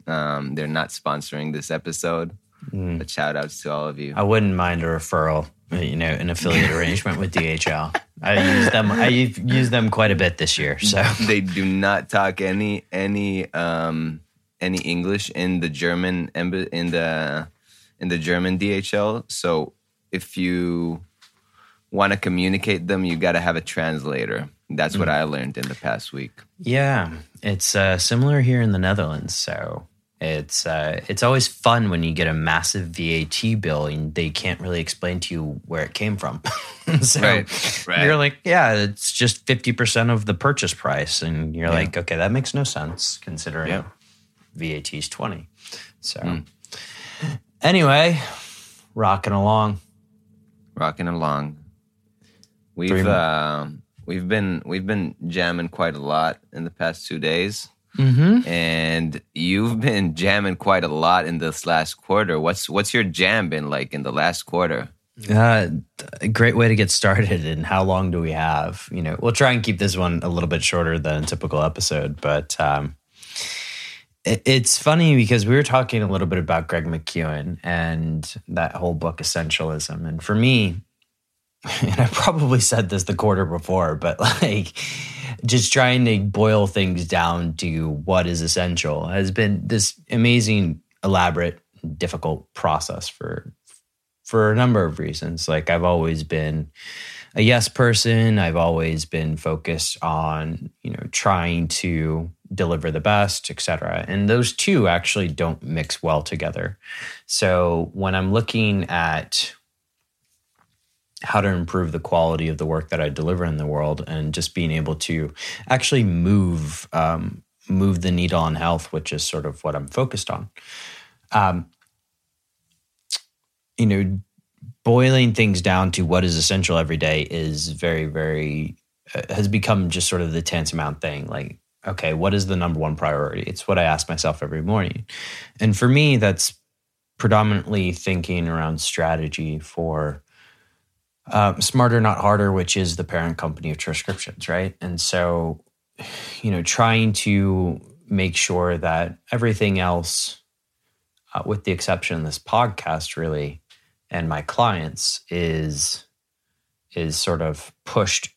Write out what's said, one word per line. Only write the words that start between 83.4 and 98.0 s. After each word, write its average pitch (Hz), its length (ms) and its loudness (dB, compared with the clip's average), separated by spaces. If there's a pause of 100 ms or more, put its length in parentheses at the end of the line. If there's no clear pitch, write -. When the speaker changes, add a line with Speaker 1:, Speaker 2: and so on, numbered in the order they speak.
Speaker 2:
before, 85 480 0
but, 80 260 -2
like, 104 520 0 (720)
just 117 280 2
trying 127 320 4
to 110 160 4
boil 104 460 4
things 92 400 0
down 85 480 0
to 80 340 -2
what 85 380 2
is 85 160 -2
essential 82 640 -2
has 95 240 0
been 101 360 0
this 110 280 0 (160)
amazing, 110 720 4 (240)
elaborate, 90 560 2 (360)
difficult 78 560 -6
process 80 560 -2
for, - 440 -10 (720)
for 107 260 4
a 110 60 4
number 120 280 6
of 80 140 -2
reasons. 80 480 -6
Like, 78 240 0
I've 85 140 2
always 82 400 2
been 78 460 -2 (640)
a 104 80 2
yes 117 260 4
person. 113 720 4